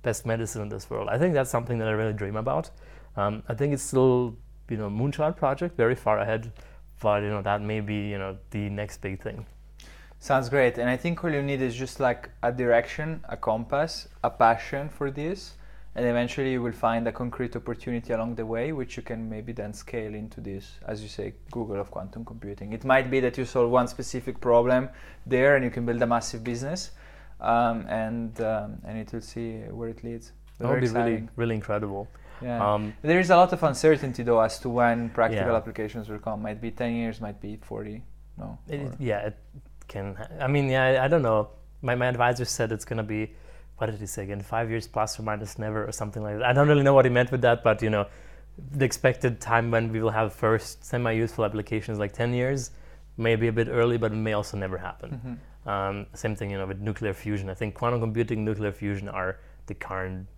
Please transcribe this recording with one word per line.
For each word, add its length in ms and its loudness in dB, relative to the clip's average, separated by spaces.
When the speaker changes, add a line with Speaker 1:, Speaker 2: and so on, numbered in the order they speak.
Speaker 1:
best 240 -2
medicine 360 -2
in 80 -6
this 200 -10
world. 200 -4
I 80 2
think 160 4
that's 160 2
something 280 0
that 120 0
I 20 2
really 220 0
dream 240 -4
about. 340 -2
Um, 320 0
I 40 0
think 200 0
it's 100 -4
still, 540 4
you 80 -4
know, 120 -4
moonshot 460 0
project, 400 -2
very 200 4
far 240 2
ahead, 340 -2
but, 240 2
you 60 -2
know, 120 -2
that 200 0
may 180 -2
be, 160 -4
you 220 -4
know, 200 -6
the 180 -4
next 320 -6
big 200 -6
thing. 240 -8
Speaker 2:
Sounds 300 2
great. 280 4
And 100 0
I 80 2
think 280 -2
all 80 0
you 100 0
need 180 -2
is 160 0
just, 240 -8
like, 300 0
a 80 2
direction, 760 2
a 80 -8
compass, 720 -2
a 60 4
passion 580 4
for 220 -4
this, 460 -6
and 100 0
eventually 460 2
you 100 0
will 100 -2
find 360 0
a 40 0
concrete 440 -4
opportunity 580 -4
along 220 -2
the 100 -4
way, 260 -2
which 260 -6
you 60 -10
can 240 -8
maybe 240 -8
then 220 -8
scale 400 -8
into 280 -10
this, 440 -10
as 160 -6
you 80 -12
say, 240 -8
Google 320 -4
of 80 -6
quantum 340 -10
computing. 480 -12
It 140 -8
might 240 4
be 100 2
that 160 2
you 100 -2
solve 260 4
one 160 6
specific 520 -8
problem 500 6
there 300 6
and 100 2
you 60 0
can 140 -4
build 180 0
a 40 2
massive 360 0
business, 480 -6
um, 500 2
and, 520 -4
um, 440 -2
and 140 -8
it 120 -10
will 100 -8
see 400 -8
where 180 -8
it 140 -12
leads. 300 -10
Speaker 1:
That 80 -2
Speaker 2:
Very 140 4
Speaker 1:
would 60 2
be 120 2
really, 140 2
Speaker 2:
exciting. 220 -4
Speaker 1:
really 200 0
incredible. 520 -4
Speaker 2:
Yeah. 300 2
Speaker 1:
Um, 300 -2
Speaker 2:
There 160 6
is 100 2
a 60 10
lot 180 8
of 80 -4
uncertainty, 640 4
though, 160 6
as 200 2
to 100 -6
when 400 2
practical 420 2
Speaker 1:
Yeah. 60 4
Speaker 2:
applications 520 -6
will 80 -8
come. 240 -6
Might 180 -6
be 120 -6
ten 240 -2
years, 260 -4
might 180 -10
be 180 -10
forty. 460 -10
No, 220 -12
Speaker 1:
It, 120 -6
Speaker 2:
or 180 -6
Speaker 1:
yeah, 300 -2
it 100 -6
can 280 -8
ha-, 120 -12
I 80 0
mean, 220 2
yeah, 160 4
I, 200 4
I 20 2
don't 140 4
know. 280 4
My, 100 0
my 140 2
advisor 380 2
said 260 -2
it's 140 -4
gonna 180 -4
be, 320 -4
what 140 -2
did 80 -8
he 80 -8
say 160 -6
again? 180 -6
Five 300 -2
years 160 -4
plus 320 -2
or 40 -6
minus 360 -6
never 280 -4
or 40 -6
something 320 -6
like 160 -4
that. 60 -2
I 80 6
don't 140 8
really 160 8
know 120 8
what 100 12
he 60 6
meant 200 4
with 100 0
that, 220 6
but, 200 6
you 80 4
know, 160 2
the 140 2
expected 540 2
time 300 2
when 220 2
we 100 0
will 80 4
have 240 0
first 500 0
semi-useful 600 0
applications, 540 -4
like, 120 -2
ten 220 0
years, 380 0
may 180 4
be 140 2
a 40 -2
bit 140 2
early, 300 4
but 140 2
it 40 -4
may 180 0
also 240 -2
never 220 -4
happen. 320 -10
Speaker 2:
Mm-hmm. 580 -12
Speaker 1:
Um, 460 -2
same 200 -4
thing, 140 -6
you 80 -4
know, 80 -4
with 140 -6
nuclear 340 -2
fusion. 380 -4
I 20 -6
think 220 -4
quantum 240 0
computing, 440 0
nuclear 280 -2
fusion 360 -4
are 300 -4
the 80 -8
current 500 -6